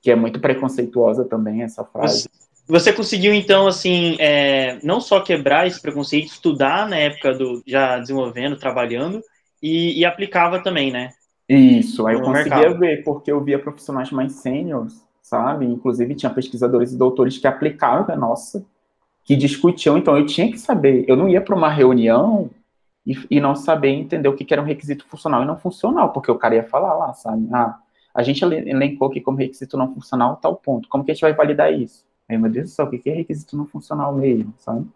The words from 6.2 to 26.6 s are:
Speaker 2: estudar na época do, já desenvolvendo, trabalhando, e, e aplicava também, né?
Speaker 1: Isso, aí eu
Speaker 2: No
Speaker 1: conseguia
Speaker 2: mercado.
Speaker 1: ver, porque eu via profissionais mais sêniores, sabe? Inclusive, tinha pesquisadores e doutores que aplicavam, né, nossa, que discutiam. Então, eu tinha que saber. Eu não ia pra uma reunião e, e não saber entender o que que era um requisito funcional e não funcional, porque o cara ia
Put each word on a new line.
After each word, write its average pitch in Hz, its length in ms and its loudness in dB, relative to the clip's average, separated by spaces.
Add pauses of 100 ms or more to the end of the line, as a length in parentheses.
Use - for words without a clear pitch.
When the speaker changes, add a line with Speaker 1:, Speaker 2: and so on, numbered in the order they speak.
Speaker 2:
estudar 151 600 -2
na 196 100 -6
época 147 360 0
do, 127 340 -4
já 131 320 0
desenvolvendo, 127 580 -6
trabalhando, 127 640 -4 (400)
e, 160 380 -2
e 170 60 4
aplicava 180 580 0
também, 151 280 -2
né? 127 180 -8 (400)
Speaker 1:
Isso, 123 580 6
aí 113 80 2
eu 123 40 0
Speaker 2:
No 131 60 -4
Speaker 1:
conseguia 147 440 4
Speaker 2:
mercado. 175 100 -2
Speaker 1:
ver, 156 240 2
porque 147 280 -4
eu 143 120 0
via 139 160 0
profissionais 139 520 -10
mais 135 220 -4
sêniores, 135 720 -8 (160)
sabe? 131 440 -2
Inclusive, 120 500 -2
tinha 131 160 -4
pesquisadores 123 600 0
e 123 60 -10
doutores 127 400 2
que - 100 0
aplicavam, 147 600 0
né, 165 80 -4
nossa, 143 500 -6 (580)
que 143 120 2
discutiam. 147 600 2
Então, 143 200 4
eu 147 80 4
tinha 170 260 -2
que - 80 -12
saber. 139 480 2
Eu 131 80 6
não 165 140 2
ia 185 120 4
pra 196 140 -2
uma 160 140 2
reunião 131 800 4 (560)
e, 135 100 -4 (140)
e 143 100 4
não 139 160 0
saber 147 340 0
entender 139 380 -2
o 139 80 2
que - 100 -10
que - 80 0
era 143 80 0
um 147 40 -4
requisito 147 420 -6
funcional 131 360 -2
e - 20 -2
não 156 120 -6
funcional, 226 540 -2
porque 135 200 -4
o 113 60 2
cara 113 180 2
ia 113 80 2